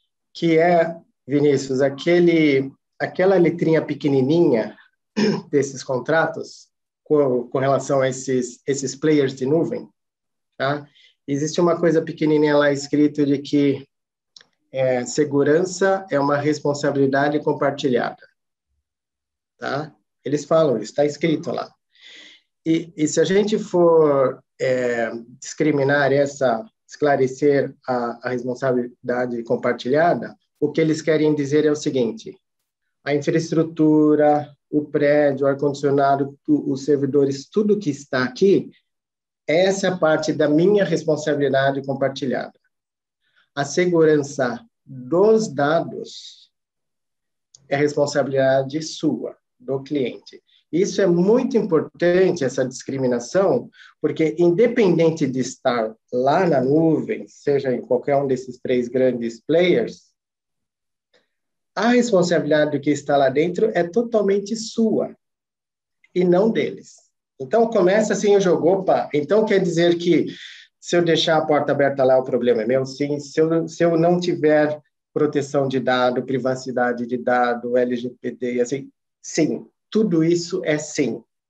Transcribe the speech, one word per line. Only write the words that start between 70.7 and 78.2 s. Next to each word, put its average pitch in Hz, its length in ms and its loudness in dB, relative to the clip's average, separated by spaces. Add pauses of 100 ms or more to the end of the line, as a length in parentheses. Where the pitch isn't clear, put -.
se - 160 -2
eu 175 40 4
deixar 160 360 2
a 151 80 0
porta 143 260 0
aberta 139 320 0
lá, 131 140 4
o 127 80 0
problema 117 380 0
é - 20 -4
meu?" 131 200 0
Sim. 143 340 -6
Se - 200 -6
eu, 165 300 0
se - 140 -4
eu 165 140 2
não 175 220 2
tiver 151 640 0 (320)
proteção 147 540 -2
de 131 120 -2
dado, 127 440 0
privacidade 123 840 -4
de 123 100 -4
dado, 123 600 -2
L 123 180 0
G 123 140 -8 (100)
P 127 120 -8